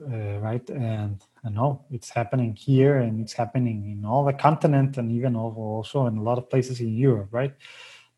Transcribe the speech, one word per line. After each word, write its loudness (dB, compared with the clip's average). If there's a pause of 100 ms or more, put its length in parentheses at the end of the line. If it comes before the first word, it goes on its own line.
(120)
uh, -4
right? -4
And, -4 (200)
and -6
no, 0
it's -12
happening -2
here, 4
and 0
it's -8
happening -2
in -10
all 0
the 2
continent, 2
and -2
even 0
al-, -6
also -4
in -2
a -4
lot 0
of -8
places 0
in -2
Europe, 4
right? -2 (640)